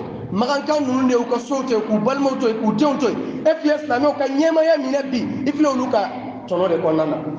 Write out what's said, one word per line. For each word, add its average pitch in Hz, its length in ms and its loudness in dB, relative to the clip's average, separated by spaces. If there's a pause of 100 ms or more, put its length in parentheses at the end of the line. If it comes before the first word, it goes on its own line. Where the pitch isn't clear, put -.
(320)
Makankan 277 540 0
ninnu 254 220 0
de 254 60 4
y'u 233 120 2
ka 240 140 -2
sow 269 240 -4
to 254 100 -2
yen, 214 80 2
k'u 214 220 0
balimaw 269 360 0
to 254 80 2
yen, 220 140 0
k'u 214 140 2
denw 285 240 2
to 226 100 2
yen. - 360 -6
E 311 60 6 (100)
filɛ 294 200 2
silamɛw 269 360 0
ka 277 100 0
ɲɛmaaya 320 500 4
minɛ 269 340 -2
bi, 240 80 -2 (280)
i 294 40 0
filɛ 294 220 2
olu 254 180 -2
ka 202 180 0 (380)
tɔnɔ 180 220 0
de 165 120 2
kɔnɔna 156 280 2
na. 131 80 -2
U 156 220 -6